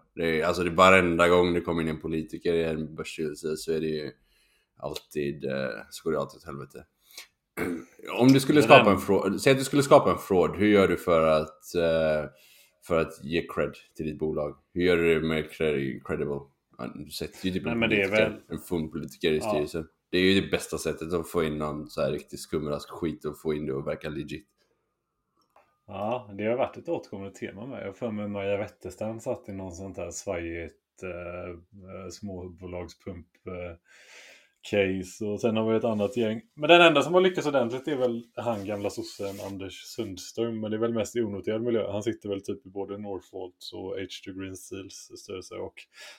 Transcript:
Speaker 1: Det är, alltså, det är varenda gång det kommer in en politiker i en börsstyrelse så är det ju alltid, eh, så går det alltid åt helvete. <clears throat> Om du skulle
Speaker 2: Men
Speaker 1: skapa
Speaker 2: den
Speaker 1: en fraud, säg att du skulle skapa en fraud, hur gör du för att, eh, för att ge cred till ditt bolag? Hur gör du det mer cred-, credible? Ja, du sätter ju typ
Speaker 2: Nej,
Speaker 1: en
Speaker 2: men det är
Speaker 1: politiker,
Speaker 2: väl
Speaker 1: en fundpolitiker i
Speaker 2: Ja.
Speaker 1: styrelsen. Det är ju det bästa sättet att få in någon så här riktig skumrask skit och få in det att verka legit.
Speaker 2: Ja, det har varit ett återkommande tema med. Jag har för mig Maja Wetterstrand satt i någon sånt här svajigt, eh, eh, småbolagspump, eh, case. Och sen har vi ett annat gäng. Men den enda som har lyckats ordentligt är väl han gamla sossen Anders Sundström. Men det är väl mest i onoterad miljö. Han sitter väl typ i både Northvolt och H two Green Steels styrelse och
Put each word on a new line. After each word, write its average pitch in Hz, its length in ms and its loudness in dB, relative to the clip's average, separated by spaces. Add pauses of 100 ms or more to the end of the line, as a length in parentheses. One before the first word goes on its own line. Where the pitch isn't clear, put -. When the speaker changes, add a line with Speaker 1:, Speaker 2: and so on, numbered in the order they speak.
(160)
Speaker 1:
Det 82 260 0
är, 80 40 0
alltså, 87 180 0
det 90 60 0
är 82 60 -4
varenda 90 520 8
gång 90 260 6
det 87 80 0
kommer 85 200 -2
in 80 60 0
en 78 140 -4
politiker 80 520 -4
i 82 100 2
en 78 320 -4
börsstyrelse 78 640 -6
så 82 140 -6
är 80 80 0
det 80 80 -2
ju 76 240 -4 (640)
alltid, 73 680 -6
eh, 67 240 -4 (200)
så - 140 -16
går 82 80 -2
det 73 80 -2
alltid 69 180 -8
åt - 80 -20
helvete. 69 400 -14 (680)
<clears throat> 90 640 -8
Om 123 80 6
du 135 120 10
skulle 147 180 4
Speaker 2:
Men 147 60 8
Speaker 1:
skapa 131 200 10
Speaker 2:
den 104 100 6
Speaker 1:
en 92 60 4
fraud, 98 420 2
säg 135 100 6
att 131 60 4
du 135 60 -4
skulle 143 200 2
skapa 135 280 8
en - 60 0
fraud, 82 400 2
hur 104 100 4
gör 101 200 8
du 87 100 2
för 80 300 4
att, 78 480 0
eh, 80 540 2 (580)
för 82 120 2
att - 240 -4
ge 80 260 -2
cred 73 240 -2 (220)
till 78 100 -6
ditt 76 140 -6
bolag? 76 380 -4 (160)
Hur 90 80 -2
gör 87 160 6
du 82 220 4
det 80 80 -2
mer 78 160 0
cred-, 69 600 -2
credible? 73 340 -4 (380)
Ja, 62 180 -8
du 76 160 -14
sätter - 360 -8
ju 92 60 -2
typ 92 100 -4
Speaker 2:
Nej, 117 100 -2
Speaker 1:
en 117 60 -2
Speaker 2:
men 113 100 2
det 110 60 2
är 98 120 4
Speaker 1:
politiker, 107 220 4
Speaker 2:
väl 104 100 -10 (100)
Speaker 1:
en 80 100 -6
fundpolitiker 78 720 -4
i 78 60 4
Speaker 2:
Ja. 110 120 -2
Speaker 1:
styrelsen. 92 380 -2 (240)
Det 87 60 2
är 90 40 4
ju 95 200 6
det 80 60 -2
bästa - 300 -4
sättet 80 360 -6
att 85 160 -2
få 85 140 0
in 76 140 -2
någon 76 300 -6
så 78 140 -4
här 71 100 0
riktig 71 280 -8
skumrask 73 500 -6
skit 78 360 -6
och 73 160 -8
få 78 120 -2
in 76 120 -6
det 69 120 -4
att 73 100 -8
verka 78 220 -6
legit. 73 380 -10 (1400)
Speaker 2:
Ja, 104 500 -6
det 107 80 -4
har 117 120 0
varit - 200 -2
ett - 120 -12
återkommande 101 440 -8
tema 101 320 -12
med. 120 160 -12
Jag 101 40 -10
har 98 80 -10
för 117 180 -8
mig 104 160 -6
Maja 101 300 -2
Wetterstrand 107 640 -8
satt - 280 -8
i - 40 -10
någon 95 180 -10
sånt 92 260 -12
här 87 140 -8
svajigt, 85 920 -10
eh, 87 460 -10
eh, 92 640 -16
småbolagspump, 90 1160 -12 (200)
eh, 87 300 -10 (920)
case. 95 560 0
Och 104 160 -4
sen 110 160 2
har 110 140 2
vi 110 60 4
ett 110 60 -2
annat 104 340 0
gäng. 110 240 0 (140)
Men 151 140 0
den 175 120 10
enda 156 200 8
som 151 120 0
har 185 80 6
lyckats 180 260 2
ordentligt 131 400 0
är 151 80 -2
väl 120 280 0 (120)
han 110 300 -4
gamla 101 240 -4
sossen 101 460 -8 (120)
Anders 95 360 -12
Sundström. 110 760 -6
Men 107 120 -6
det 110 60 -2
är 110 40 -4
väl 117 120 0
mest 110 220 -4
i 120 60 0
onoterad 104 400 -4
miljö. 113 300 0
Han 101 120 -4
sitter 110 260 -6
väl 98 140 -4
typ 98 220 -10
i 95 40 -20
både 98 280 -8
Northvolt 95 760 -12
och 95 80 -12
H 95 140 -8 (300)
two 95 140 -12
Green 95 160 -10
Steels - 640 -16
styrelse 95 380 -12
och 95 180 -10 (460)